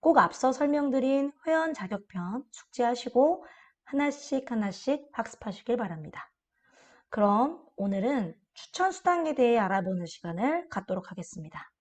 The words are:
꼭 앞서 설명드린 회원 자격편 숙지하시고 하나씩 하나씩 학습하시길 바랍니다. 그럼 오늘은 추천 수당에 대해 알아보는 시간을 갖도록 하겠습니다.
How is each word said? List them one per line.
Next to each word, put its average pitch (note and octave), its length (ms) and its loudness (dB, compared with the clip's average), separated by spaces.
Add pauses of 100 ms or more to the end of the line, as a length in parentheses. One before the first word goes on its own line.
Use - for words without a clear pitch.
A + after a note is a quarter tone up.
꼭 D#4 160 6
앞서 G#3+ 340 4
설명드린 C#4 800 2 (160)
회원 D#4+ 280 0
자격편 G3 760 -8
숙지하시고 B3 960 2 (400)
하나씩 C#4 680 -2
하나씩 A#3+ 640 -2
학습하시길 - 640 -6
바랍니다. E3 560 -8 (800)
그럼 A3 520 2 (140)
오늘은 G3 580 -2 (200)
추천 - 380 -2
수당에 E4+ 420 0
대해 A#3 240 4
알아보는 F#3+ 480 0
시간을 C4 640 -4
갖도록 F#3+ 400 -6
하겠습니다. - 600 -14 (100)